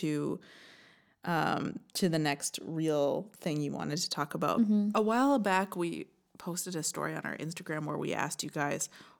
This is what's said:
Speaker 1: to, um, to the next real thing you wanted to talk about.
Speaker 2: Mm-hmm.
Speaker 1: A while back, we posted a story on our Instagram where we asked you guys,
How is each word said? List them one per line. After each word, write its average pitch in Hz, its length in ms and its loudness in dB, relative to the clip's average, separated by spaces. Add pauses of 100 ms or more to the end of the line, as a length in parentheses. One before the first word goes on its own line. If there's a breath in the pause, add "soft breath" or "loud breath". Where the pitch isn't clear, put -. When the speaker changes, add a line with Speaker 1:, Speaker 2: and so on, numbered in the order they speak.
Speaker 1:
to, 147 380 0 (840 soft breath)
um, - 540 0 (160)
to 196 140 2
the 165 100 2
next 147 460 0
real 151 640 0 (100)
thing 151 200 0
you 143 120 -2
wanted 147 260 -4
to - 120 -2
talk - 240 -4
about. 165 260 2
Speaker 2:
Mm-hmm. 208 340 4
Speaker 1:
A 214 80 4
while 254 360 4
back, 196 380 2
we 170 300 -2 (320)
posted 180 360 -6
a 160 80 -2
story 156 320 -2
on 156 100 -6
our - 120 -6
Instagram 156 480 -6
where 147 140 -4
we 147 160 -2
asked - 280 -4
you 147 80 -6
guys, 143 380 -2 (320 loud breath)